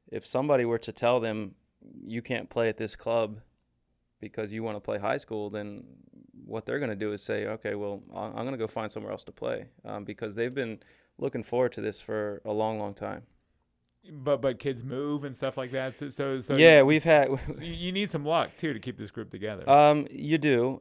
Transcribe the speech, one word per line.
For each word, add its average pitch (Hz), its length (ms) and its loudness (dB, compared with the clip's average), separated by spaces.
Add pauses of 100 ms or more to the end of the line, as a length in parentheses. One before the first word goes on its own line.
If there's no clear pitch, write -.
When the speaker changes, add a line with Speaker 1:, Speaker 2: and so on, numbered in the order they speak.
(120)
Speaker 1:
if 104 140 -10
somebody 131 400 2
were 117 140 0
to - 120 -12
tell 120 280 2
them, 110 360 -4 (500)
"You 113 160 -8
can't 117 280 -6
play 117 200 2
at 107 80 -6
this 110 180 -8
club 113 440 -2 (800)
because 107 320 -8
you 110 120 -8
wanna 104 160 -6
play 107 180 -6
high 110 200 -2
school," 107 320 -8
then 104 340 -10 (640)
what 110 200 -10
they're 123 140 -4
gonna 117 160 -4
do 104 180 -4
is 101 80 -10
say, 104 240 -4
"Okay, 107 300 -6
well, 101 260 -8 (140)
I, 104 120 -8
I'm 110 180 -8
gonna 135 120 -6
go 110 100 -4
find 110 240 -6
somewhere 104 200 -10
else 101 140 -10
to - 60 -18
play," 113 360 -6 (180)
um, 107 200 -10
because 107 300 -10
they've 123 200 -2
been 113 240 -6 (380)
looking 135 260 -6
forward 123 300 0
to 107 80 -10
this 104 180 -6
for 104 460 -6
a 107 60 -6
long, 107 280 -2
long 101 140 -6
time. 101 300 -10 (880)
Speaker 2:
But, 139 320 -2
but 131 160 -2
kids 127 280 -6
move 143 400 -4
and 131 100 -10
stuff 135 220 -6
like 127 160 -8
that. 131 240 -6
So, 143 100 -10
so, 135 320 -4
so 135 160 -2
Speaker 1:
Yeah, 156 220 12
Speaker 2:
you, 135 80 12
Speaker 1:
we've 151 200 4
Speaker 2:
s-, 147 220 8
Speaker 1:
had - 20 0
Speaker 2:
s-, 135 300 -2
you, 170 140 -10
you 175 180 -6
need 196 180 -2
some 147 160 -6
luck 156 300 0
too 156 160 -4
to 110 80 -6
keep 117 180 -10
this 104 140 -12
group 107 180 -12
together. 104 400 -8
Speaker 1:
Um, 147 400 8
you 151 280 -2
do, 135 440 2